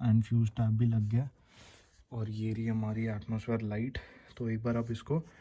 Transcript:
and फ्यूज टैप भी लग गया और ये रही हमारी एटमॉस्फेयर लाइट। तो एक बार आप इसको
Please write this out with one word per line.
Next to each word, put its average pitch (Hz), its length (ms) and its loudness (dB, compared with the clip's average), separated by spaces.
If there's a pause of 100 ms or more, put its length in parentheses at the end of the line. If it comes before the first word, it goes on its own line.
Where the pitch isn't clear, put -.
and 113 180 6
फ्यूज 113 260 2
टैप 113 220 0
भी 110 140 2
लग 110 240 2
गया 127 200 0 (800)
और 110 180 -6
ये 110 240 -2
रही 113 140 -2
हमारी 110 380 0
एटमॉस्फेयर 110 560 -2
लाइट। 110 360 -4 (400)
तो 117 120 -2
एक 110 140 -2
बार 117 140 2
आप 117 140 -2
इसको 147 320 -2 (180)